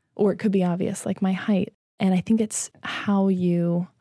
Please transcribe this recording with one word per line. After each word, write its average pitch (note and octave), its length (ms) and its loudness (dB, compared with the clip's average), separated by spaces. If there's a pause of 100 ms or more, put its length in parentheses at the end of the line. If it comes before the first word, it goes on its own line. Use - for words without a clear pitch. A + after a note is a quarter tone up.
(140)
or G3+ 180 2
it F#3 60 -6
could G#3 140 0
be F#3+ 120 2
obvious, F3+ 420 -2
like G3 160 -4
my F#3+ 100 2
height. F#3 400 0 (280)
And F#3+ 140 2
I F3+ 60 2
think A3 220 2
it's - 280 -6 (120)
how G3 460 0
you F3 600 0 (120)